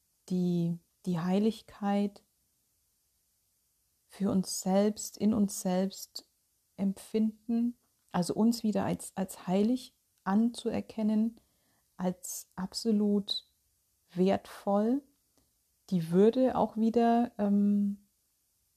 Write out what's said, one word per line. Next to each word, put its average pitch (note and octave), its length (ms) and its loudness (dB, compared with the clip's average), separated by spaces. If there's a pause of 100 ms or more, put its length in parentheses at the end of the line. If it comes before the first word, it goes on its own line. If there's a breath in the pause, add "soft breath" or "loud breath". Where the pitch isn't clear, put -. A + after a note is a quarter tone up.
(300)
die, F3 480 0 (300)
die F3 120 -2
Heiligkeit G3+ 1000 -2 (1900)
für G3 200 -4
uns - 320 -2
selbst, G3+ 560 -2
in G#3+ 160 0
uns G3+ 280 -2
selbst - 680 -4 (480)
empfinden, A3 960 -2 (360)
also F3 240 -2
uns A#3 260 2
wieder G3+ 240 -2
als, - 300 -6
als - 320 -8
heilig G#3 480 0 (280)
anzuerkennen, A3 1160 -2 (580 soft breath)
als - 580 -8
absolut G#3 880 0 (680)
wertvoll, G3+ 920 0 (880)
die E3+ 220 0
Würde A#3 440 4
auch A3+ 220 0
wieder, A#3 600 2
ähm, G3+ 600 2 (800)